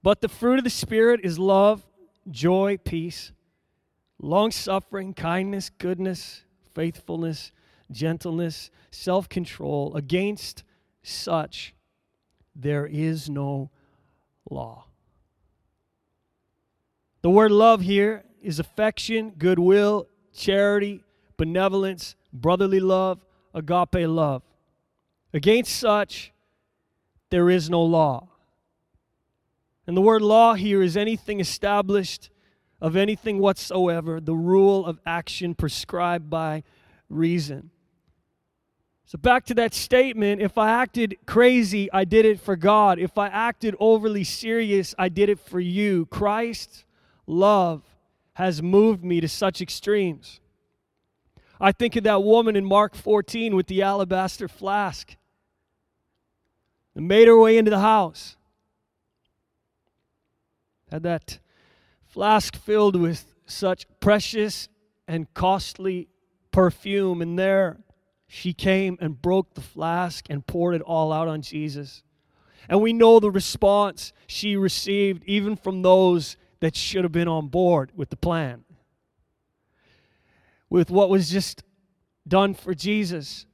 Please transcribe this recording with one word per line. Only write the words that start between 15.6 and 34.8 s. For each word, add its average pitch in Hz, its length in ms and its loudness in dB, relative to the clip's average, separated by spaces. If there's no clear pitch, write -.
The 170 80 0
word 208 220 6
love 220 300 6
here 202 420 0
is 165 160 -8
affection, 220 800 -4
goodwill, 185 680 2
charity, 202 720 0
benevolence, 185 760 -2
brotherly 185 460 0
love, 185 440 0
agape 175 540 -2
love. 151 360 -2
"Against 208 420 0
such - 560 -2
there 175 200 2
is 175 200 2
no 170 140 2
law." 160 460 0
And 175 100 -2
the 190 40 2
word 220 200 6
law 220 320 6
here 196 300 0
is 170 120 0
anything 208 440 -4
established 202 880 -2
of 160 160 -4
anything 202 440 -2
whatsoever, 175 840 -2
the 160 140 -4
rule 190 500 4